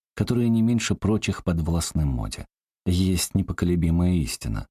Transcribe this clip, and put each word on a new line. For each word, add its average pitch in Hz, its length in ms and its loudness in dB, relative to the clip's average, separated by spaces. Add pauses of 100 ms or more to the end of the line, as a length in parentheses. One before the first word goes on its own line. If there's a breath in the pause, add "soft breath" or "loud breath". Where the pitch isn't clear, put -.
(160)
которые 120 320 0
не 113 140 2
меньше 113 340 0
прочих - 480 -2
подвластны 82 600 0
моде, 58 420 -4 (400)
есть 92 480 0
непоколебимая 87 800 2
истина. 55 560 -4